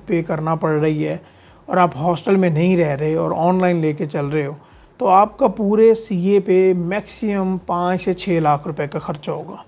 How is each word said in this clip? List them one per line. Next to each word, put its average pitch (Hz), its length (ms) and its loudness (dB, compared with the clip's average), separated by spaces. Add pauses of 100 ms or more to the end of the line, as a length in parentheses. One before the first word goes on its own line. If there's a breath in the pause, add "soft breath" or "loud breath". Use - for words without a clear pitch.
पे 170 140 0
करना 160 340 -2
पड़ 156 160 -2
रही 151 300 0
है 151 200 -6 (460 soft breath)
और 185 100 0
आप 165 180 2
हॉस्टल 175 400 0
में 185 140 2
नहीं 175 260 2
रह 151 180 0
रहे 156 200 -2
और 165 180 -2
ऑनलाइन 180 480 2
लेके 156 260 -2
चल 143 200 -4
रहे 147 180 -2
हो, 143 120 -8 (440 soft breath)
तो 247 60 -2
आपका 208 420 4
पूरे 214 460 4
सीए 196 460 0
पे 185 340 4
मैक्सिमम 190 840 -4
पाँच 175 420 -2
से 185 140 -2
छः 180 260 -2
लाख 147 260 0
रुपए 151 200 -6
का 151 120 -8
ख़र्चा 147 340 -8
होगा 156 360 -12